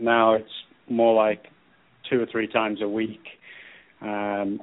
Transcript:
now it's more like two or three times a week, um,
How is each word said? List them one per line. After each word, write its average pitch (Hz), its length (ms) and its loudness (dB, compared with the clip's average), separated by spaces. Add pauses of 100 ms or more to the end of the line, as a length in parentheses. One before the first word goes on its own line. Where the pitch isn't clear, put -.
now 113 340 4
it's 110 160 -4 (400)
more 117 240 4
like 107 300 2 (680)
two 127 100 0
or 113 100 -2
three 110 180 -4
times 107 340 -2
a 104 60 -2
week, 110 340 -6 (800)
um, 104 600 -6